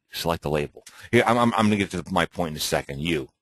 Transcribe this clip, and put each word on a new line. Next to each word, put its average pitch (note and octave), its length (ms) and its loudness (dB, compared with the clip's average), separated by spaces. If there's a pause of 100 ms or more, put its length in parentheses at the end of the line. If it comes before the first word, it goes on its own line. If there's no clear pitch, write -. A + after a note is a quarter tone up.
(120)
select E2 300 -2
the D2 80 -6
label. D2 340 -4 (280)
Here, A#2+ 140 6
I'm, A#2 120 4
I'm, A#2 160 2
I'm G#2+ 140 2
gonna G#2 100 2
get G2 140 -2
to F2 200 -6
my E2+ 140 2
point E2+ 260 -6
in D2+ 60 -8
a - 20 -8
second. C#2+ 400 -4
You. D#2 300 -2 (120)